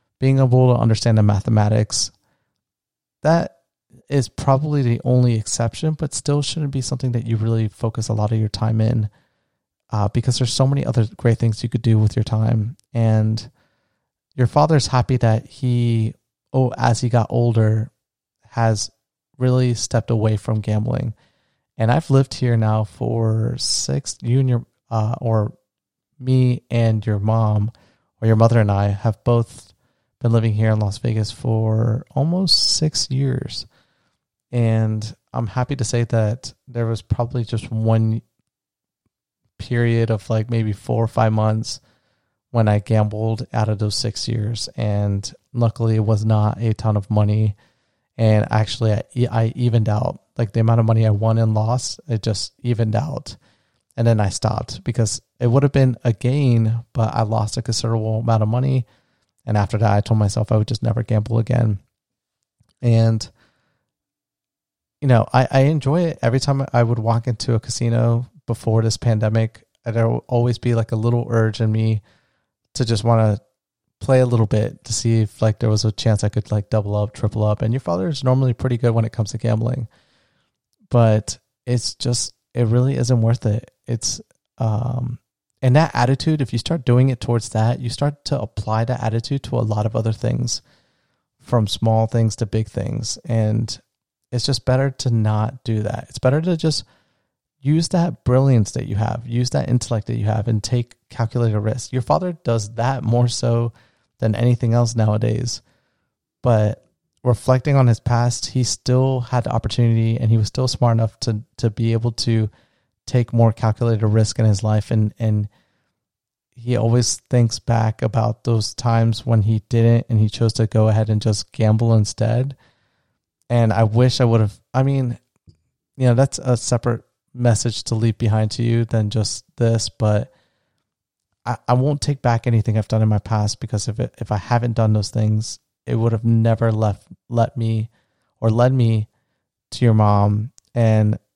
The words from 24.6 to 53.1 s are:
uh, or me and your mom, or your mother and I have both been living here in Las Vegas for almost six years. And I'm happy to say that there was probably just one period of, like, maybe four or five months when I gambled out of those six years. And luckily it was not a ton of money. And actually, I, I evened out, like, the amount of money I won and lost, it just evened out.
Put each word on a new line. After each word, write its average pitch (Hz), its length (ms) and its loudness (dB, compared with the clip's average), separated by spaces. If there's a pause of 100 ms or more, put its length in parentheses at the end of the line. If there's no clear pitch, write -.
uh, 113 320 -2
or 110 380 0 (640)
me 127 500 2
and 113 340 0
your 104 140 0
mom, 107 540 0 (480)
or 113 80 0
your 110 80 6
mother 113 240 6
and 104 100 2
I 101 160 2
have 101 380 -2
both - 460 -2 (500)
been 117 100 2
living 113 220 2
here 110 160 2
in 110 80 2
Las 101 200 -2
Vegas 110 320 -2
for 110 840 -2
almost 170 600 0
six - 340 -2
years. 131 560 -4 (840)
And 110 640 0 (180)
I'm 120 140 -4
happy 127 300 -4
to 127 80 -4
say 120 200 -2
that 110 500 -2 (140)
there 117 180 -4
was 113 160 -4
probably 120 420 -4
just - 260 -6
one 110 520 0 (1400)
period 117 520 0
of, 110 200 -4
like, 110 200 -2
maybe 113 220 0
four 113 300 -2
or 113 60 0
five 113 240 2
months 110 480 -2 (720)
when 113 160 2
I 104 100 4
gambled 107 760 -2
out 107 160 0
of 104 100 -2
those 107 180 -2
six - 320 -6
years. 113 480 -4
And 104 560 -2 (200)
luckily 113 440 0
it 107 80 0
was 107 200 0
not 107 360 2
a 113 140 0
ton 107 220 -2
of 98 140 -4
money. 107 460 2 (600)
And 107 320 4
actually, 110 420 0
I, 101 100 -2 (280)
I 113 260 0
evened 117 320 2
out, - 320 -2 (160)
like, 113 160 -2
the 117 80 0
amount 117 200 4
of 110 60 2
money 113 200 4
I 107 40 4
won 110 280 2
and 110 160 2
lost, 110 520 -2
it 113 160 -4
just - 300 -4 (100)
evened 110 320 0
out. - 420 -6 (600)